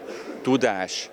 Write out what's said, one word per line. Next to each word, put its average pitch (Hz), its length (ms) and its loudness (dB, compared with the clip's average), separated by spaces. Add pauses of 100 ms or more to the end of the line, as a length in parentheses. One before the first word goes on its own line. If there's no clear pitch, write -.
(420)
tudás 113 720 2